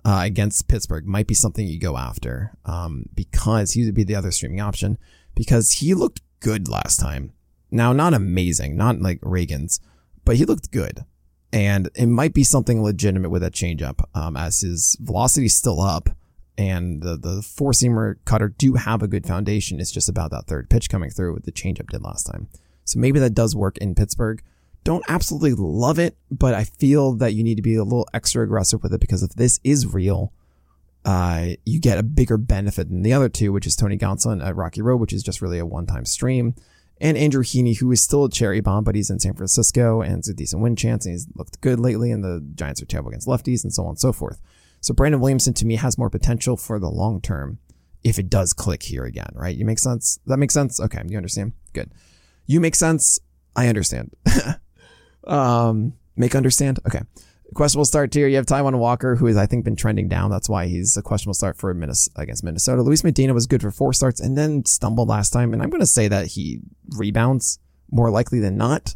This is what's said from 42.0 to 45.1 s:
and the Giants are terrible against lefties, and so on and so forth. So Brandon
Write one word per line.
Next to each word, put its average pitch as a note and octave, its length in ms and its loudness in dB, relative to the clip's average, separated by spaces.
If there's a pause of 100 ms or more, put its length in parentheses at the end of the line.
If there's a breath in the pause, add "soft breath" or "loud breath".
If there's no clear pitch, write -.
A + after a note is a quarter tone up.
and G#2 120 -4
the F2 180 -4 (140)
Giants C#2+ 260 -8
are B1+ 40 -12
terrible C2 240 -6
against - 180 -12
lefties, B2+ 360 0
and - 100 -6
so F#2 100 -2
on E2+ 60 -6
and - 100 -8
so B2+ 140 2
forth. - 280 -8 (380 soft breath)
So - 140 -4
Brandon C#3 260 4